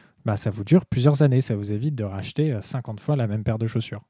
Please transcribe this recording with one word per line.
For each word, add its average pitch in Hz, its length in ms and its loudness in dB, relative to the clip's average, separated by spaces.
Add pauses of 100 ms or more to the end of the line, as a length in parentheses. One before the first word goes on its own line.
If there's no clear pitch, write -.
(260)
bah, 107 100 2
ça - 140 -2
vous 101 140 -6
dure 175 200 6
plusieurs 139 380 4
années. 131 180 4
Ça 120 160 -2
vous 101 160 -6
évite 131 220 -2
de 117 100 -4
racheter, 98 480 -4
euh, 107 80 -4
cinquante 117 400 -8
fois 147 160 -2
la 120 100 0
même 107 160 -2
paire 110 160 -2
de 113 80 -2
chaussures. 110 440 -4